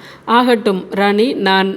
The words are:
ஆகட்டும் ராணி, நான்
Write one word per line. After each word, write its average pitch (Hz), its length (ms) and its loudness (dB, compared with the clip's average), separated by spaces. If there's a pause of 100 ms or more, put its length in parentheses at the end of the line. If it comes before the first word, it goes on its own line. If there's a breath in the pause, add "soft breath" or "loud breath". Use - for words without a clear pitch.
(260 loud breath)
ஆகட்டும் 226 540 2 (120)
ராணி, 202 420 0
நான் 190 440 0